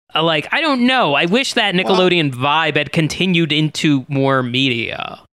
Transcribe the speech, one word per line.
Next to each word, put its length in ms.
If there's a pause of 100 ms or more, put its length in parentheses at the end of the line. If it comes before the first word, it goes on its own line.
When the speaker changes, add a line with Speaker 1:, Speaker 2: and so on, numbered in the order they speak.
(140)
Speaker 1:
uh, 80
like, 300
I 80
don't 260
know. 280
I 120
wish 280
that 200
Speaker 2:
Well 100
Speaker 1:
Nickelodeon 480
vibe 440
had 160
continued 600
into 560
more 360
media, 760 (160)